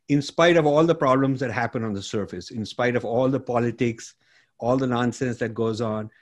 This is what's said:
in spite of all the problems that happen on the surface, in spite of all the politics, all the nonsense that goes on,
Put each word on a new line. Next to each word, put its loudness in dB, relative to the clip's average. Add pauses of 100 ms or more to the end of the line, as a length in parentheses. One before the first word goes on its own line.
in 4
spite 4
of 4
all 4
the 4
problems 2
that -4
happen -4
on -4
the -6
surface, -6
in -8
spite -2
of -2
all 0
the 0
politics, -2 (440)
all 0
the -2
nonsense -2
that -4
goes -2
on, -4 (120)